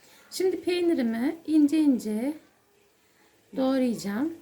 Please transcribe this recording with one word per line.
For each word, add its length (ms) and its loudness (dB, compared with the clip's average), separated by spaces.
Şimdi 300 -2
peynirimi 760 0
ince 340 4
ince 540 0
doğrayacağım. 840 -2